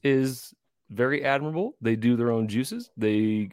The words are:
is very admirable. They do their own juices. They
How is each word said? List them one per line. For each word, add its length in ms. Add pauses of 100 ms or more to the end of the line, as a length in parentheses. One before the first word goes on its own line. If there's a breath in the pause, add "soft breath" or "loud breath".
is 500 (380)
very 340
admirable. 560
They 140
do 220
their 160
own 160
juices. 480
They 560